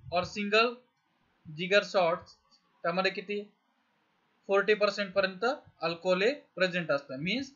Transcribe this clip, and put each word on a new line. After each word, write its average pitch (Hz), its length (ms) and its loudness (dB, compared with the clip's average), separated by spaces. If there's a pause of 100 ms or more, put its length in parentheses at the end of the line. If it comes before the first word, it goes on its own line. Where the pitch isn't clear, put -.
(120)
or 180 100 0
सिंगल 214 520 0 (800)
जिगर 185 280 4
शॉट्स, 175 500 0 (480)
त्यामध्ये 180 280 0
किती, 202 420 -8 (920)
फोर्टी 196 280 4
पर्सेंट 202 380 0
पर्यंत 190 320 0 (380)
अल्कोहोल 180 400 0
हे 247 120 2
प्रेझेंट 180 560 -4
असतं. 139 260 -2
मीन्स 196 400 -4